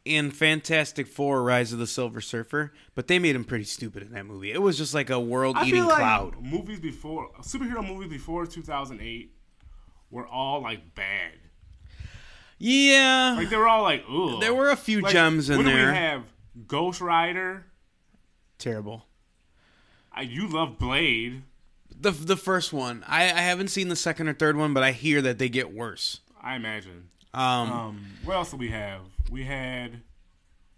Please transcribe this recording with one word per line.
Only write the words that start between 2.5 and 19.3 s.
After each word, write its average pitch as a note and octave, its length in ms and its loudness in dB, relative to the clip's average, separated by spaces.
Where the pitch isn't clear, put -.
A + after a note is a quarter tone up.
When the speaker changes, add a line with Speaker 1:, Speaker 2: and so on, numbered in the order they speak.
Speaker 1:
but - 140 -8
they F3+ 100 6
made E3 160 4
him B2 100 -2
pretty A2 200 -4
stupid G2+ 400 -10
in G#2+ 80 -18
that G2+ 140 -12
movie. G2+ 260 -10
It E3+ 100 -2
was F3+ 160 4
just C#3+ 160 -4
like C3+ 160 0
a B2+ 80 0
world-eating B2+ 560 2
Speaker 2:
I - 20 6
feel F4 100 4
like D#4+ 100 6
Speaker 1:
cloud. G#2 440 2
Speaker 2:
movies E3+ 380 -6
before, D#3 520 -8
superhero A#3+ 440 -6
movies F#3+ 260 -8
before E3 360 -6
two E3 160 -12
thousand C#3 380 -8
eight A#2 340 -12
were A#2+ 160 -12
all, C3+ 360 -4
like, G#2 320 -8
bad. G2 380 -4
Speaker 1:
Yeah. C4 800 6
Speaker 2:
Like, E3+ 120 -2
they A3+ 60 2
were A3 120 6
all A3 140 6
like, D#3 260 2
"Ugh." C#3+ 320 0
Speaker 1:
There A3+ 140 2
were C4+ 160 4
a C#4 60 4
few G#3+ 240 0
Speaker 2:
Like, G3 120 2
Speaker 1:
gems D#3+ 380 4
in C#3+ 80 4
Speaker 2:
what C#3 80 4
Speaker 1:
there. C3+ 100 4
Speaker 2:
do - 40 -
we D3+ 60 2
have? D3+ 260 0
Ghost F3 340 -2
Rider. F3+ 680 0
Speaker 1:
Terrible. A2+ 480 -8